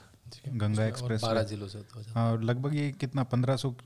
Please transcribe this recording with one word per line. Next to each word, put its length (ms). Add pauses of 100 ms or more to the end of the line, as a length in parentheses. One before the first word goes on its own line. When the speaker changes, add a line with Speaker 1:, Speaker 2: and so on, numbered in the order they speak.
(280)
Speaker 1:
जी, 300
Speaker 2:
गंगा 140
Speaker 1:
उसमें 140
और 60
Speaker 2:
एक्सप्रेस 300
Speaker 1:
बारह 200
Speaker 2:
वे। 60
Speaker 1:
जिलों 200
से 100
होता 180
हो 80
जाता 160
Speaker 2:
हाँ, 120
और 120
लगभग 320
ये 160
कितना 320
पन्द्रह 320
सौ 160 (140)